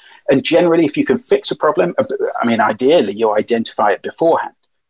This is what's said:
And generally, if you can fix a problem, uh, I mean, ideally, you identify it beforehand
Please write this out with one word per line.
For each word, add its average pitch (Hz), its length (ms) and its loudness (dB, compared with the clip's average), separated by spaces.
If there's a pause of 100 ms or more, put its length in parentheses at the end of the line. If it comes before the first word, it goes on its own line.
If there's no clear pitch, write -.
(300)
And 135 140 2
generally, 170 400 2
if 147 140 -2
you 139 80 0
can 131 120 0
fix - 320 -2
a - 60 -4
problem, 160 420 -2
uh, 135 60 0 (380)
I - 40 -2
mean, 117 140 0
ideally, 113 540 2
you 107 200 0
identify 110 580 -2
it - 100 -4
beforehand - 520 -2 (360)